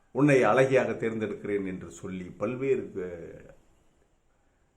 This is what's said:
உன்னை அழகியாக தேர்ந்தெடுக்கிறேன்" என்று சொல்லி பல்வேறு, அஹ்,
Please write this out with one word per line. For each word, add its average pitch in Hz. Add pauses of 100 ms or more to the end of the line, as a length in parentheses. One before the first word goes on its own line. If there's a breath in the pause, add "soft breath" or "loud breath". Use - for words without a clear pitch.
(140)
உன்னை 139
அழகியாக 120
தேர்ந்தெடுக்கிறேன்" 104
என்று 90
சொல்லி 92
பல்வேறு, 113 (120)
அஹ், 87 (1300)